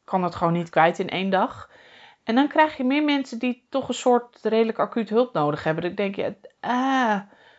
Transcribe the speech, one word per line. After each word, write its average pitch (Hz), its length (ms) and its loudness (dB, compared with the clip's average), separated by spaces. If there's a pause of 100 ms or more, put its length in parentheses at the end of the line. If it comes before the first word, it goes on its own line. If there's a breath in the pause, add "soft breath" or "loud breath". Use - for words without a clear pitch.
kan 190 180 -2
het 170 120 -2
gewoon 170 180 0
niet 170 180 -4
kwijt 165 280 4
in 185 100 -4
één 190 220 -4
dag. 196 400 -2 (540 loud breath)
En 226 100 -2
dan 285 140 4
krijg 311 280 2
je 262 80 -4
meer 277 200 0
mensen 277 340 -2
die 247 300 -4
toch 262 200 -4
een 247 60 -4
soort 240 480 0
redelijk 220 360 0
acuut 202 300 -2
hulp 240 240 0
nodig 151 320 0
hebben. 160 200 0
Dan 180 100 -4
denk 202 220 -4
je, - 180 -4 (260)
"Ah, 247 600 0 (380 soft breath)